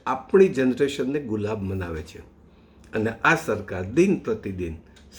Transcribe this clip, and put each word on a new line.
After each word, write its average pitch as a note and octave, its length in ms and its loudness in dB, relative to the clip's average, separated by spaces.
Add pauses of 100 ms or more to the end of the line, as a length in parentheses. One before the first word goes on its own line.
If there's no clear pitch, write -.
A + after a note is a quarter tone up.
આપણી F#3 420 6
જનરેશનને C3 720 0
ગુલામ G#2 500 -4
બનાવે F2 320 -4
છે. - 180 -16 (760)
અને A2 160 -2
આ D#3 260 2
સરકાર G2 480 -4
દિન D3+ 360 2
પ્રતિદિન F#2 560 -6 (440)